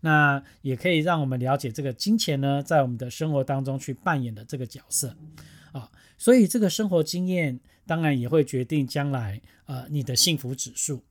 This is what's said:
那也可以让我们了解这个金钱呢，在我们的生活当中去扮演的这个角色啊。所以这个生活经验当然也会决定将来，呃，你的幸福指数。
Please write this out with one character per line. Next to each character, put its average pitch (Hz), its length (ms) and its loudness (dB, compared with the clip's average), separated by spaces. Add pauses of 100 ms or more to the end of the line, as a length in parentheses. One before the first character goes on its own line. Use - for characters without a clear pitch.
那 147 420 4 (200)
也 135 120 -4
可 175 140 -2
以 170 100 4
让 160 220 2
我 143 40 0
们 131 140 -2
了 127 180 0
解 139 140 -6
这 110 100 -10
个 139 120 -4
金 208 260 0
钱 147 220 0
呢， 139 200 0
在 147 220 2
我 131 60 2
们 120 100 -4
的 123 100 -8
生 156 220 -4
活 139 140 0
当 135 200 -2
中 135 140 -4
去 135 160 -8
扮 156 260 -2
演 117 140 -6
的 107 100 -14
这 135 140 -10
个 127 80 -6
角 - 220 -16
色 - 280 -4 (540)
啊。 123 180 -14 (300)
所 233 160 8
以 226 140 8
这 240 100 -2
个 208 100 4
生 214 200 -2
活 175 140 2
经 180 260 -2
验 160 320 0 (240)
当 165 160 -2
然 147 180 2
也 120 100 -2
会 151 160 4
决 131 200 -4
定 143 220 0
将 143 240 -4
来， 113 320 -6 (220)
呃， 123 260 -10
你 143 140 -4
的 120 100 -4
幸 156 240 2
福 131 160 -8
指 - 220 -10
数。 - 340 -6